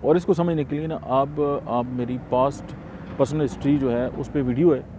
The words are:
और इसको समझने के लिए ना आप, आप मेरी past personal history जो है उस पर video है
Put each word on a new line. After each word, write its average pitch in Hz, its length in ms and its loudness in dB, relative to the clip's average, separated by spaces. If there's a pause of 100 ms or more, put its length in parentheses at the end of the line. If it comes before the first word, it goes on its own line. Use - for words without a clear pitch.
और 156 120 4
इसको 180 160 2
समझने 160 320 2
के 143 120 -4
लिए 160 100 -4
ना 160 80 -4
आप, 143 720 0
आप 120 180 0
मेरी 123 320 -4
past 127 580 0 (420)
personal 170 240 2
history 143 360 2
जो 135 120 2
है 120 200 0
उस 135 200 -8
पर 147 120 -2
video 135 320 4
है 127 120 -2 (140)